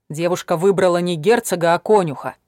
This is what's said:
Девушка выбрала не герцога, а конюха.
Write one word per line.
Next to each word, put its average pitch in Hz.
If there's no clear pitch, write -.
Девушка 170
выбрала 180
не 175
герцога, 170
а 175
конюха. 175